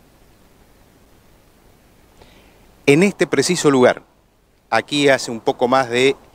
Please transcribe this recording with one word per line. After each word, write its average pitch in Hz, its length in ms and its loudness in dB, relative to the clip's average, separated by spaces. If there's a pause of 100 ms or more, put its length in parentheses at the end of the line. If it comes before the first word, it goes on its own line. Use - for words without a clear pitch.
(2750)
En 143 180 4
este 185 220 -2
preciso 147 460 -2
lugar, 123 320 2 (640)
aquí 143 380 -2
hace 131 240 0
un 113 80 -10
poco 131 280 -4
más 127 220 0
de 127 260 0 (200)